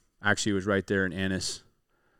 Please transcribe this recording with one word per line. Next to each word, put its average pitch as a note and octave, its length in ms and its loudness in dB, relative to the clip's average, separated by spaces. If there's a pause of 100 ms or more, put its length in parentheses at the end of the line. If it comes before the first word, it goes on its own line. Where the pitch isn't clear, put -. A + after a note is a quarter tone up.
(220)
actually, G#2 300 2
it G2 40 2
was F#2 120 -2
right G2 180 2
there G2 200 0
in F2 80 -4
Ennis, F#2+ 500 -4 (560)